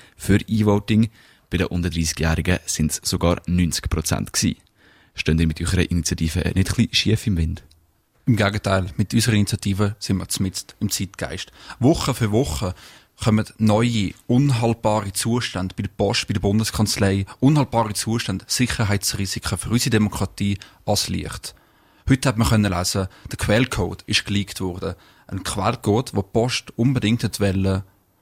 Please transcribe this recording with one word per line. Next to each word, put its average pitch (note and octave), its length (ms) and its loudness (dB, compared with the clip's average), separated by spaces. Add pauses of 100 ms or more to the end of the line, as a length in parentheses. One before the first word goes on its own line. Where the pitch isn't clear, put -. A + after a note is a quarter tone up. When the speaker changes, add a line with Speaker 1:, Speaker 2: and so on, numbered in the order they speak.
(180)
Speaker 1:
für G2 300 2
E-Voting. G#2+ 640 2 (400)
Bei F2+ 60 0
den - 100 0
unter F2 240 -2
dreißigjährigen D#2+ 720 0
sind D#2 240 0
es - 140 -6
sogar - 420 0
neunzig F2 420 0
Prozent - 460 -2
gewesen. - 240 0 (560)
Stehen - 240 0
ihr E2 80 4
mit D#2 160 -2
eurer F2 300 0
Initiative E2+ 480 0
nicht - 180 -2
ein F#2+ 60 6
bisschen - 300 0
schief - 340 0
im G2 100 0
Wind? E2 260 -2 (600)
Speaker 2:
Im B2 100 4
Gegenteil, G2 520 2 (100)
mit - 160 0
unserer A2+ 220 2
Initiative G2+ 640 0
sind G2 180 -2
wir F2 100 -6
zumindest - 520 -6
im G#2+ 100 -2
Zeitgeist. - 600 -6 (280)
Woche C3+ 360 2
für A2 160 0
Woche F#2+ 420 0 (500)
kommen G#2+ 220 4 (140)
neue, A2 540 2 (120)
unhaltbare A#2 880 2
Zustände A2+ 600 -2
bei G2+ 80 -4
der G2+ 120 -6
Post, G2+ 320 0
bei - 60 -2
der F#2+ 80 -2
Bundeskanzlei, G2+ 840 0 (140)
unhaltbare B2+ 540 2
Zustände, A2 540 -4
Sicherheitsrisiken G2 1120 -2
für - 120 -8
unsere A#2+ 220 0
Demokratie G2+ 640 0 (280)
ans G2+ 240 0
Licht. - 440 -8 (540)
Heute C3 220 2
hat G#2+ 80 0
man A2+ 100 2
können G#2 260 2
lesen, F#2 340 -2 (240)
der - 60 -8
Quellcode G#2+ 720 0
ist - 180 -2
geleakt G2+ 360 -4
worden. F2+ 340 -6 (320)
Ein F#2 160 -8
Quellcode, G#2+ 720 0
wo G2+ 80 0
die - 100 -20
Post A#2+ 420 -2
unbedingt A#2 640 0
wollte, F#2+ 440 0 (380)